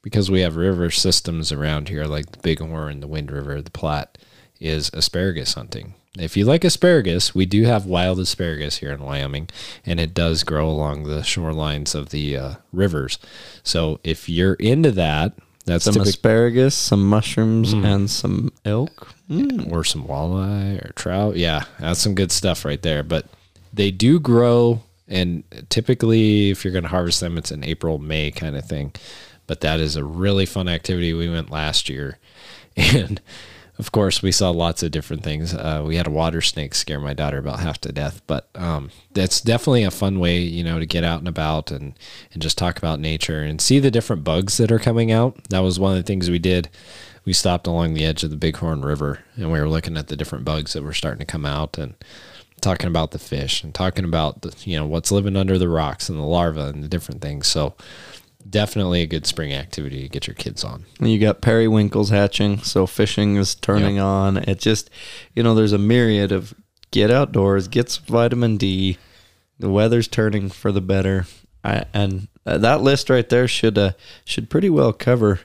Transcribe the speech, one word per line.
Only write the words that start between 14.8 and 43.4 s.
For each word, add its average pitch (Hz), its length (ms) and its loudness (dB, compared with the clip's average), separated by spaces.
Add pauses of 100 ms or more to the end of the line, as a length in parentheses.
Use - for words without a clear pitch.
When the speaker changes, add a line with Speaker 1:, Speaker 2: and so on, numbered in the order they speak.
Speaker 1:
that, 80 460 0 (280)
that's 85 200 0
Speaker 2:
Some 107 80 4
Speaker 1:
typic- 101 160 4
Speaker 2:
asparagus, 117 680 4
some 101 320 2
mushrooms, 110 680 2
Speaker 1:
Mm. 101 120 2
Speaker 2:
and 101 240 2
some - 420 -2 (140)
elk. 110 480 -4 (160)
Mm. 240 420 -2
Speaker 1:
Or 82 120 0
some 69 240 -4
walleye 95 760 -2
or - 100 -14
trout. 95 440 -2
Yeah, 80 280 0 (140)
that's 82 220 -2
some 101 140 0
good 92 160 0
stuff - 340 -2
right 71 160 -4
there. 76 220 -2
But 80 240 -2 (440)
they 98 200 2
do 117 280 4
grow, 120 600 4 (260)
and 90 360 -2 (260)
typically 113 800 4
if 98 160 -4
you're 92 80 -2
gonna 87 140 -2
harvest 87 320 0
them, 85 180 -4
it's 78 140 -8
an 73 120 -10
April, 80 360 -4
May 76 320 -4
kind 78 240 -8
of 71 100 -8
thing. 71 280 -6 (520)
But - 160 -6
that 78 180 0
is 78 160 -2
a 76 80 -4
really 92 440 0
fun 92 200 -4
activity. 87 460 -2
We 85 160 -2
went 82 220 -6
last 76 380 -2
year, 69 280 -8 (320)
<laughs> - 260 -20
and 101 460 2 (560)
of - 160 -8
course, 98 300 2
we 95 80 2
saw 92 180 2
lots 85 340 0
of 80 80 -2
different 76 320 -6
things. 78 300 -4
Uh, 78 320 -4
we 80 100 -2
had 87 120 0
a 78 40 -4
water 80 300 0
snake 73 340 -4
scare 76 240 -4
my 71 140 -6
daughter 71 240 -4
about 69 240 -6
half 80 200 -6
to 69 120 -10
death, 71 340 -8
but, - 280 -6
um, 78 340 -6 (240)
that's 92 260 0
definitely 117 440 2
a 92 80 0
fun 95 280 -2
way, 87 220 2
you 85 240 -4
know, 82 140 -2
to 80 60 -2
get 85 200 -2
out 82 140 0
and 82 100 -8
about 78 420 -4
and, 69 220 -10 (400)
and 80 80 -8
just 80 160 -2
talk 87 200 0
about 80 220 -2
nature 78 420 -4